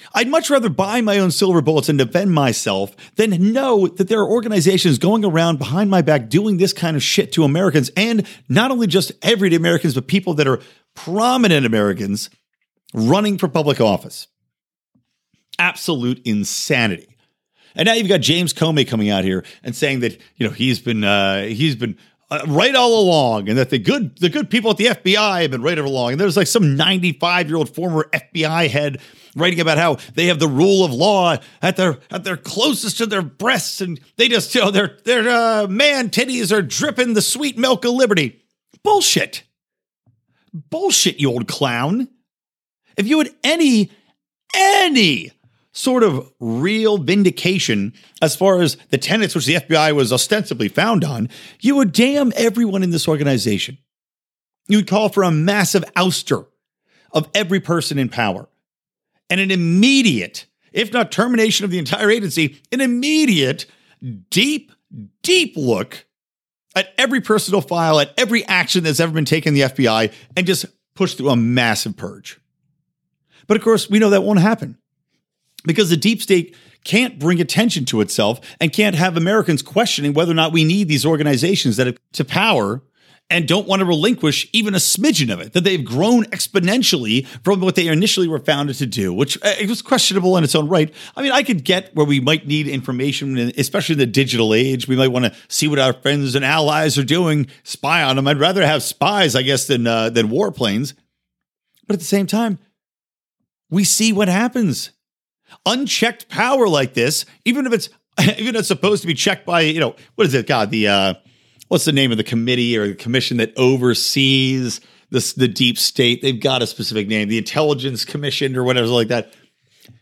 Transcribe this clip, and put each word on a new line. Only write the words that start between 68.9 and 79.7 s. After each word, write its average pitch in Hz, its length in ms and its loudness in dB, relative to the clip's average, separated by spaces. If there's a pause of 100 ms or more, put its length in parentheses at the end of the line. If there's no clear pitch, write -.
ever 165 120 0
been 156 140 -2
taken 156 260 0
in - 40 2
the 139 80 4
F 127 120 0
B 127 120 2
I, 110 240 0 (260)
and 185 80 0
just - 220 -2 (260)
push - 220 -2
through 135 140 -2
a 127 60 4
massive 117 640 0
purge. - 420 -14 (1080)
But 214 100 4
of - 60 -8
course, 220 260 2
we 202 80 4
know 214 140 4
that 196 100 4
won't 202 180 2
happen - 380 0 (880)
because 165 240 2
the 170 80 4
deep 214 240 0
state 175 340 0 (280)
can't 240 340 0
bring 165 220 2
attention 175 460 0
to 113 160 0
itself 107 400 0 (180)
and 160 140 0
can't 208 240 0
have 175 180 0
Americans 170 460 0
questioning 147 520 -2